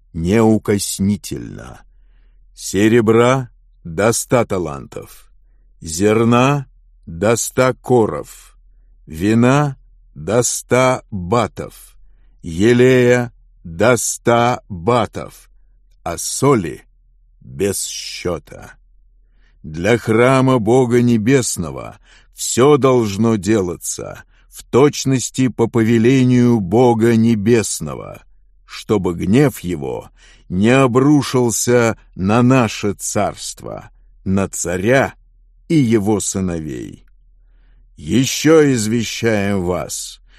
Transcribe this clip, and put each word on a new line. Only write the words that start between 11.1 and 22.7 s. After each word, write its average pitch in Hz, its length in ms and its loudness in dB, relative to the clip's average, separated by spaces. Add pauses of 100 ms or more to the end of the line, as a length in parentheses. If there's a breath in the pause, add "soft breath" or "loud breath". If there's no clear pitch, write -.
батов, 95 840 -6 (440)
елея — 123 920 2 (300)
до 98 340 0
ста 120 720 0
батов, 98 800 -4 (540)
а 85 140 -8
соли — 101 680 -2 (580)
без 87 440 -6
счёта. - 880 -12 (920)
Для 85 340 -2
храма 127 640 2
Бога 120 420 2
Небесного 107 960 -2 (360 soft breath)
всё 143 440 2